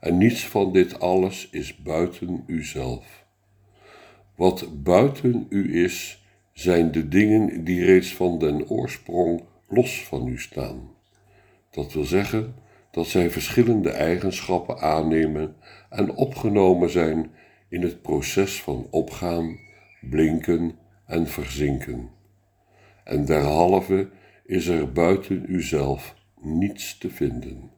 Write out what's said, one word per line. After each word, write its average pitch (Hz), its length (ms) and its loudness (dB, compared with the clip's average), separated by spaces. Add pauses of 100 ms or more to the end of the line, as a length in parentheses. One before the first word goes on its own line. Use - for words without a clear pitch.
En 85 180 2
niets 120 280 4
van 98 260 0
dit 90 280 4
alles 92 500 0
is - 260 -10
buiten 87 720 -4
uzelf. 67 760 -8 (1120)
Wat 87 460 -2
buiten 120 680 2
u 92 360 0
is, - 360 -8 (400)
zijn 85 320 4
de 76 160 -2
dingen 104 560 2
die 87 200 0
reeds 92 300 6
van 87 240 0
den 76 300 0
oorsprong 85 760 -2 (260)
los 120 360 0
van 62 220 -6
u 62 120 -6
staan. 64 520 -10 (800)
Dat 71 220 -8
wil 76 120 -2
zeggen 101 500 -2 (360)
dat 85 160 -4
zij 87 240 2
verschillende 113 600 2
eigenschappen 90 880 -2
aannemen 78 800 0 (340)
en - 240 -2
opgenomen 92 760 4
zijn 80 400 0 (380)
in 90 140 -4
het 87 200 -4
proces 78 600 -2
van 67 280 -6
opgaan, 82 680 -4 (420)
blinken 80 800 0 (280)
en 82 200 -2
verzinken. 67 840 -6 (920)
En - 200 -2
derhalve 87 880 2 (340)
is 87 220 -2
er 76 260 0
buiten 90 560 2
uzelf 73 680 -2 (260)
niets 85 580 -4
te - 120 -8
vinden. 64 680 -6